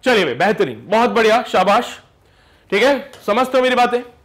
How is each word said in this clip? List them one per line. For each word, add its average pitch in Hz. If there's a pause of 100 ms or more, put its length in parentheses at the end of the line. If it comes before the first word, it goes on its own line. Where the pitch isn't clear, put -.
चलिए 226
भाई, 127
बेहतरीन, 175
बहुत 220
बढ़िया, 220
शाबाश। 202 (720)
ठीक 202
है, 262 (160)
समझते 254
हो 254
मेरी 254
बातें? 247 (220)